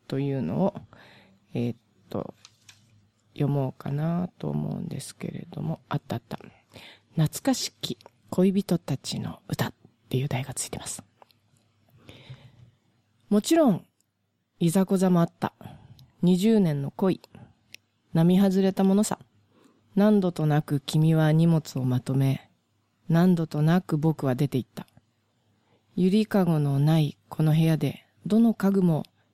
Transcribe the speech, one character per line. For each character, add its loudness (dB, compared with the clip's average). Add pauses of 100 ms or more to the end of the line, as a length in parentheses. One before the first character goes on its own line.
と -4
い -4
う -4
の -4
を、 -2 (800)
え -4
ー -10
っ -20 (320)
と、 -10 (960)
読 -2
も -2
う -10
か -14
な -4
と -8
思 -6
う -8
ん -10
で -10
す -16
け -12
れ -14
ど -14
も、 -8
あ -6
っ -8
た -8
あ -10
っ -14
た。 -12 (800)
懐 -2
か 0
し -6
き -10 (320)
恋 2
人 -2
た -6
ち -10
の -10
歌 -6
っ -16 (340)
て -2
い -2
う -4
題 -4
が -14
つ -8
い -16
て -10
ま -14
す。 -14 (2250)
も 2
ち 0
ろ 6
ん、 -4 (760)
い 2
ざ 2
こ 0
ざ 2
も 4
あ 4
っ -2
た。 -6 (720)
二 4
十 2
年 0
の -6
恋。 -2 (920)
並 4
外 4
れ 2
た 0
も 4
の 2
さ。 -4 (760)
何 4
度 0
と -4
な 2
く -4
君 2
は 4
荷 4
物 0
を -4
ま 0
と -4
め、 -2 (580)
何 4
度 -2
と -4
な 2
く -4
僕 -2
は 0
出 0
て -4
行 -4
っ -20
た。 -14 (1080)
ゆ 2
り 2
か 0
ご 2
の 0
な 4
い 0 (140)
こ -4
の 2
部 2
屋 2
で、 -4 (220)
ど 2
の 4
家 -2
具 2
も 0 (280)